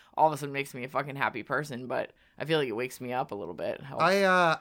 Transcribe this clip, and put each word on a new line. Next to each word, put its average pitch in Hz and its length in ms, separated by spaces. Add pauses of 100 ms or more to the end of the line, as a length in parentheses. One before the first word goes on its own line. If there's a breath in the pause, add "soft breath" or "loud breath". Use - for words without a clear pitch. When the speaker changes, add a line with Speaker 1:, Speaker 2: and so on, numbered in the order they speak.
(160 soft breath)
Speaker 1:
all 151 120
of 156 60
a 143 40
sudden 143 160
makes 139 220
me 127 80
a 123 40
fucking 135 280
happy 110 260
person, 131 460
but 127 240 (260 soft breath)
I - 80
feel 156 140
like 139 80
it 107 80
wakes 123 260
me 123 100
up 127 200
a - 40
little 87 200
bit. 78 240
It - 20
helps. 139 220
Speaker 2:
I, 190 180
uh, 180 400